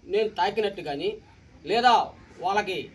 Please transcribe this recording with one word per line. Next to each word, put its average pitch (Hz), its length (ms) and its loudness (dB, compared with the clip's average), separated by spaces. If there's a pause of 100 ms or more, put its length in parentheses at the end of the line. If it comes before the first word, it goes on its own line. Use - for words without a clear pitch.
(140)
నేను 208 160 0 (100)
తాకినట్టు 202 500 0
కానీ, 156 220 -4 (600)
లేదా 240 220 6 (520)
వాళ్ళకి 190 340 -2 (140)